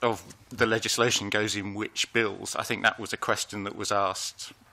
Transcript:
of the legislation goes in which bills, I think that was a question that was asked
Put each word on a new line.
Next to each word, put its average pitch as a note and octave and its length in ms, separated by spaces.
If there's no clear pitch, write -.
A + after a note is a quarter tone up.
of A#2 220
the - 160
legislation A2+ 640
goes G#2 260
in G2+ 180
which - 400
bills, G2+ 420
I - 80
think G#2 200
that A2 160
was G#2 140
a G#2+ 40
question - 460
that G#2 120
was G#2 160
asked - 600